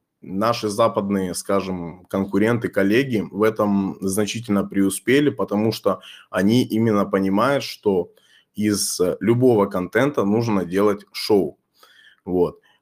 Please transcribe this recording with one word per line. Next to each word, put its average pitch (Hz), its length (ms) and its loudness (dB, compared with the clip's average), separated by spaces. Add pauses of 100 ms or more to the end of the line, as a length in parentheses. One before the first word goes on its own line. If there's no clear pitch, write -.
(220)
наши 107 480 -2
западные, 101 640 0
скажем, 92 760 -4
конкуренты, 98 600 0
коллеги 104 640 0
в 101 120 -2
этом 104 580 0
значительно 101 600 -2
преуспели, 101 680 0
потому 107 420 -2
что 101 300 -2 (300)
они 107 320 2
именно 107 420 0
понимают, 101 580 0
что 95 500 -2 (420)
из 104 440 -2 (200)
любого 117 480 4
контента 110 580 -2
нужно 104 400 0
делать 98 460 0
шоу. 92 480 0 (640)
Вот. 90 340 0 (220)